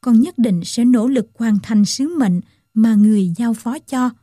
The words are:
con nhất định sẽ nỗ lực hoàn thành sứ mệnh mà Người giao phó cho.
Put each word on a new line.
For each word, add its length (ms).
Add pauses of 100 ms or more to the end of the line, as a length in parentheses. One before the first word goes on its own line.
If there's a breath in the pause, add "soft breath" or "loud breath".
con 200
nhất 180
định 260
sẽ 200
nỗ 240
lực 260
hoàn 280
thành 220
sứ 340
mệnh 220 (340 soft breath)
mà 200
Người 420
giao 180
phó 240
cho. 320 (120)